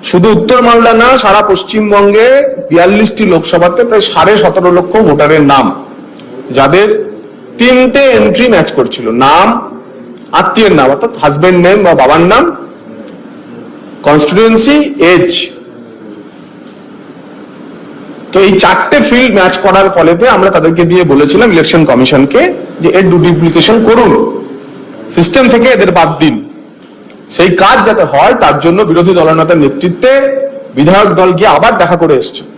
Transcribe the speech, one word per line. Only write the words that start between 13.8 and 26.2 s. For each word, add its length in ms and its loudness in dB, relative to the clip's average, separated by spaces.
কনস্টিটিউয়েন্সি, 720 2
এজ। 160 2
তো 80 -12
এই 120 0
চারটে 340 -2
ফিল্ড 280 0
ম্যাচ 160 0
করার 300 2
ফলেতে 340 2
আমরা 260 2
তাদেরকে 360 0
দিয়ে 200 2
বলেছিলাম, 400 2
ইলেকশন 340 2
কমিশনকে, 560 2
যে 160 0
এর 140 2
ডুপ্লিকেশন 680 2
করুন, 240 2
সিস্টেম 280 2
থেকে 220 2
এদের 160 0
বাদ 280 0
দিন। 160 0